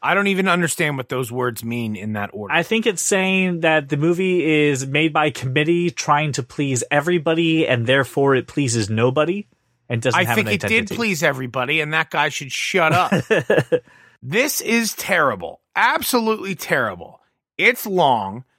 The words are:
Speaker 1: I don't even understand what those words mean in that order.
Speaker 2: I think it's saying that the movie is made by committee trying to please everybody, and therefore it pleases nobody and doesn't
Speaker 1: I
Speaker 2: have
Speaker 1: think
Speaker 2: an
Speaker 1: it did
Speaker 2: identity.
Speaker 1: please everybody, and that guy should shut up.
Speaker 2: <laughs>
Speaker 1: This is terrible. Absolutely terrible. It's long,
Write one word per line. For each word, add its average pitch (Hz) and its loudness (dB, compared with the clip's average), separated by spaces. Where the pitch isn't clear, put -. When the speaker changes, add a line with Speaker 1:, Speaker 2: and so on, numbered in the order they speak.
Speaker 1:
I 139 2
don't 196 2
even 190 2
understand 165 0
what 131 -8
those 127 -4
words 123 -4
mean 117 -4
in 107 -8
that 101 -6
order. 104 -8
Speaker 2:
I 165 2
think 220 0
it's 196 -2
saying 190 0
that 156 2
the 147 -2
movie 175 2
is 135 -2
made 151 0
by 156 2
committee 151 0
trying 151 0
to 131 -4
please 131 -2
everybody, 160 2
and 120 0
therefore 139 2
it 123 0
pleases 117 0
nobody 147 0
and 120 -4
doesn't 131 2
Speaker 1:
I 190 4
Speaker 2:
have 117 2
Speaker 1:
think 214 2
Speaker 2:
an 107 0
Speaker 1:
it - -4
did 214 -2
Speaker 2:
identity. 220 -2
Speaker 1:
please 202 -4
everybody, 131 -2
and 151 -6
that 156 0
guy 151 0
should 139 -10
shut 165 0
up. 175 2
Speaker 2:
<laughs> 170 2
Speaker 1:
This 220 -2
is 226 -2
terrible. 127 -2
Absolutely 220 0
terrible. 110 -4
It's 233 0
long, 127 2